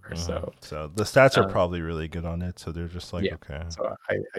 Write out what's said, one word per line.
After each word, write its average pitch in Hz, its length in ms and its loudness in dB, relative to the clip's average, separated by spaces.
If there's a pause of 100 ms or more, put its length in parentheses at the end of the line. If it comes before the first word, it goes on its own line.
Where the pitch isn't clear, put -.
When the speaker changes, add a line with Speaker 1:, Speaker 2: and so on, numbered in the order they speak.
Speaker 1:
R, - 80 -16
Speaker 2:
Mm-hmm. 85 40 -6 (100)
Speaker 1:
so - 340 -4
Speaker 2:
So, 76 340 -8
the 104 100 0
stats 131 320 8
are 117 120 6
Speaker 1:
uh, 95 40 -6
Speaker 2:
probably 90 300 2
really 80 240 -2
good 85 180 -6
on 85 160 -4
it, 90 200 -6
so - 100 -8
they're 85 180 -6
just 87 240 -10
like, 90 120 -2
Speaker 1:
Yeah. 85 100 0
Speaker 2:
"Okay." 76 340 -10
Speaker 1:
So 82 280 -6 (120)
I, 101 60 0 (220)
I - 20 -2